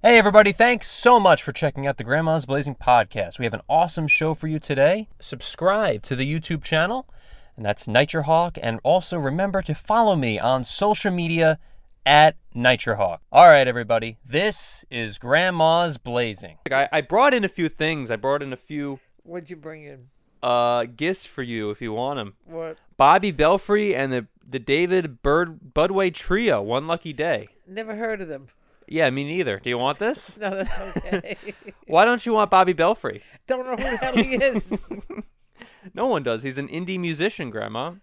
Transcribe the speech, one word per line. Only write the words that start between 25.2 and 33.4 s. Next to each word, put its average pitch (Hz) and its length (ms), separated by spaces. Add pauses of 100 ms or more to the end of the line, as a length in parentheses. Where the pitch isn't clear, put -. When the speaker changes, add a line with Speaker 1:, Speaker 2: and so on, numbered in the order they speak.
Speaker 1:
Bird, 160 520
Budway 185 400
Trio, 185 480
One 123 240
Lucky 165 260
Day. 139 360 (180)
Speaker 2:
Never 214 300
heard 220 240
of 175 80
them. 139 200 (400)
Speaker 1:
Yeah, 151 220
me 139 140
neither. 143 340
Do 127 100
you 120 100
want 135 200
this? 226 400
Speaker 2:
<laughs> - 20
No, 202 100 (120)
that's 190 360
okay. 180 380 (240)
Speaker 1:
<laughs> - 280
Why 185 160
don't 240 200
you 233 100
want 208 180
Bobby 185 200
Belfry? 165 480 (280)